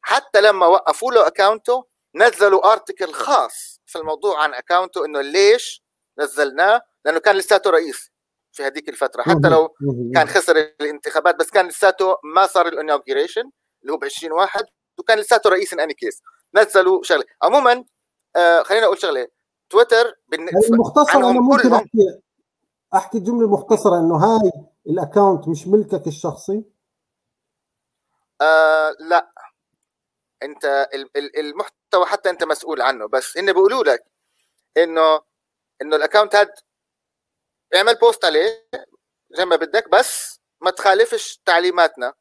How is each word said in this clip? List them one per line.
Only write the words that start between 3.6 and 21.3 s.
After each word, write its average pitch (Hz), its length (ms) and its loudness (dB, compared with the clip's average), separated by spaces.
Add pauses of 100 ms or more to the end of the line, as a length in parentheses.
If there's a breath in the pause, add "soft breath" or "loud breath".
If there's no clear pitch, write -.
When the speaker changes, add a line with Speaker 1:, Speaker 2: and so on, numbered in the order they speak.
Speaker 1:
في - 120 -14
الموضوع 156 440 -4
عن 151 120 -2
أكاونته، 175 500 -4
إنه 147 160 -6
ليش 196 600 0 (360)
نزلناه، 151 640 0 (220)
لأنه 160 140 -2
كان 196 180 2
لساته 190 340 0
رئيس 160 400 -2 (420)
في 147 140 -14
هذيك 147 220 -10
الفترة. 131 340 -6
حتى 165 120 0
Speaker 2:
مهم. 160 180 2
Speaker 1:
لو 160 280 2
Speaker 2:
مهم. 123 340 -6
Speaker 1:
كان 151 140 2
خسر 175 280 0
الانتخابات، 151 760 -4
بس 156 160 -6
كان 185 180 0
لساته 185 560 0
ما 170 220 0
صار 175 220 0
الانوغريشن 151 840 -6 (320)
اللي 135 100 -8
هو 160 40 -4
بعشرين 156 360 -10
واحد، 190 320 -2 (340)
وكان 220 200 0
لساته 208 320 2
رئيس 185 240 -2
in 170 40 -6
any 156 140 -4
case. - 280 -10 (340 soft breath)
نزلوا 190 480 2
شغلة. 156 220 -2 (180)
عمومًا، 247 420 2 (520)
آه، 170 260 4
خلينا 220 240 0
أقول 190 120 0
شغلة. 135 300 -6 (420)
تويتر 233 420 2 (160)
بالن-، 160 100 -8 (140)
Speaker 2:
يعني 202 180 2
المختصر، 233 460 2
Speaker 1:
عنهم 247 140 4